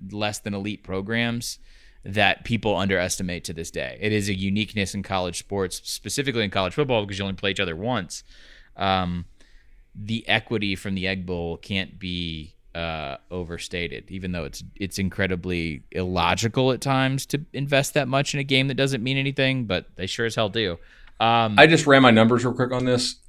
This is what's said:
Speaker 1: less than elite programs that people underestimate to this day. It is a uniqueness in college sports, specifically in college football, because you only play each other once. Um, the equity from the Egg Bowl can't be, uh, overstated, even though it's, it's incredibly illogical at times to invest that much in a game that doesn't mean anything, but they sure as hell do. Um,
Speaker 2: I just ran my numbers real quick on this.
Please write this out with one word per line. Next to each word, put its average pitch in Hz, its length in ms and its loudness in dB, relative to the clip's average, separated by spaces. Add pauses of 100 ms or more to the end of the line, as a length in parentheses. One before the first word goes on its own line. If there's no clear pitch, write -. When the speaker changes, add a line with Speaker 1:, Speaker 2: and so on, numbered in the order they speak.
(120)
Speaker 1:
less 104 280 -4
than 104 140 -6
elite 101 300 -6
programs 117 760 -4 (440)
that 98 400 2
people 107 320 0
underestimate 90 720 -2
to 92 80 -8
this 82 180 -10
day. 64 300 -6
It 107 100 0
is 104 180 0
a 101 40 0
uniqueness 98 600 -2
in 98 100 -4
college 90 340 -4
sports, 98 460 -6
specifically 120 600 -4
in 95 80 -2
college 95 220 -2
football, 127 320 0
because 98 140 -8
you 98 40 -2
only 95 120 -4
play 98 160 -2
each 98 80 -2
other 87 160 -2
once. 104 480 -4 (540)
Um, 92 480 0 (680)
the 107 340 -6
equity 104 480 0
from 98 200 -6
the 92 120 -2
Egg 95 180 -4
Bowl 85 320 -6
can't - 420 -6
be, 85 560 -8 (180)
uh, 80 440 -6 (140)
overstated, 85 800 -8
even 92 220 -8
though 85 140 -4
it's, - 180 -12 (120)
it's 95 240 -6
incredibly 90 920 -2
illogical 92 800 2
at 113 100 -2
times 131 440 0
to - 180 -4 (100)
invest 139 400 0
that 139 140 2
much 135 260 0
in 143 60 -2
a 139 40 -4
game 135 240 4
that 135 80 -2
doesn't 135 260 0
mean 131 160 -2
anything, 135 480 0
but 90 300 -2
they 90 100 -6
sure 117 200 -4
as 110 100 -4
hell 110 140 0
do. 98 240 0 (460)
Um, 113 380 4
Speaker 2:
I 151 100 12
just 151 200 6
ran 135 140 10
my 127 100 10
numbers 113 320 6
real 123 100 0
quick 127 200 0
on 127 100 -2
this. 123 440 0